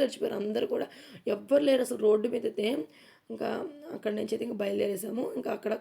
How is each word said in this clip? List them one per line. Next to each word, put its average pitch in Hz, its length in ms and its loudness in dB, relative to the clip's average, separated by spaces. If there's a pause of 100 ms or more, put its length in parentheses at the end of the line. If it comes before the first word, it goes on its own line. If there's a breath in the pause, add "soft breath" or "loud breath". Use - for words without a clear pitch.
తడిచిపోయారు 233 400 0
అందరూ 214 340 0
కూడా, - 120 0 (480 loud breath)
ఎవ్వరు 277 340 4
లేరు 254 180 6
అసలు 226 200 -4
రోడ్డు 214 280 6
మీద 226 160 -2
అయితే. 208 160 0 (640 loud breath)
ఇంకా 226 200 -4 (460)
అక్కడి 214 200 -2
నుంచి 214 180 -4
అయితే 226 120 -2
ఇంకా 233 160 -4
బయలుదేరేసాము. 208 640 0 (120)
ఇంకా 247 220 -4
అక్కడ - 240 -2